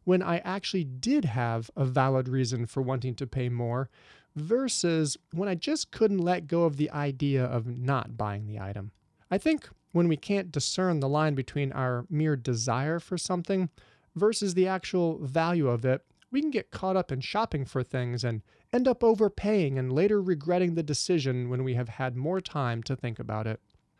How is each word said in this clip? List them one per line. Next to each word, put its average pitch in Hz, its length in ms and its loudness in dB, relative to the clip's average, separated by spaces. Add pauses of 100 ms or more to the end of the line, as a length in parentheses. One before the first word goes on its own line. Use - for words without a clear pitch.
when 180 180 4
I 170 160 0
actually 185 460 -2
did 180 400 0
have 117 520 0
a 139 80 0
valid 131 440 2
reason 123 380 0
for 135 160 -4
wanting 127 340 -2
to 139 100 -6
pay 123 220 -2
more 120 400 -2 (480)
versus 165 800 0 (160)
when 185 160 -2
I 180 80 -2
just - 340 -4
couldn't 202 280 2
let 175 280 0
go 170 180 2
of 147 120 0
the 151 140 0
idea 139 540 0
of 123 220 -2
not 123 500 -2
buying 107 300 -4
the 104 140 -8
item. 101 320 -8 (360)
I 196 100 0
think 311 300 0 (220)
when 175 160 4
we 165 100 4
can't 185 360 -4
discern 170 480 0
the 135 80 0
line 151 260 2
between 135 380 -2
our 127 360 -2
mere 151 280 2
desire 131 640 0
for 180 180 -6
something 185 520 0 (460)
versus 202 380 2
the 185 120 6
actual 180 520 0
value 160 500 2
of 120 160 0
it, 131 200 2 (260)
we 269 100 0
can 311 100 0
get 247 200 -4
caught 190 260 -2
up 175 160 0
in 131 80 -4
shopping 180 440 -2
for 127 180 -2
things 123 420 -2
and 113 180 -2 (300)
end 247 160 4
up 240 160 2
overpaying 202 760 2
and 127 140 0
later 202 280 4
regretting 175 540 2
the 165 80 0
decision 135 680 0
when 127 120 -2
we 131 120 -2
have 120 160 -2
had 127 260 -4
more 160 240 -2
time 120 420 -4
to 131 140 -4
think 113 220 -8
about 110 280 -4
it. 110 140 -4 (400)